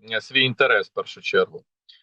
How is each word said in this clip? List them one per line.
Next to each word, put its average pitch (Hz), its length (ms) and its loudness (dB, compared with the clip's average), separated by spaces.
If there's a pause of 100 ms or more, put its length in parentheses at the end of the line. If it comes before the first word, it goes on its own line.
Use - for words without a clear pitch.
(220)
свій 131 220 0
інтерес 123 440 2
в - 60 -20
першу - 280 -10
чергу. - 420 -2 (400)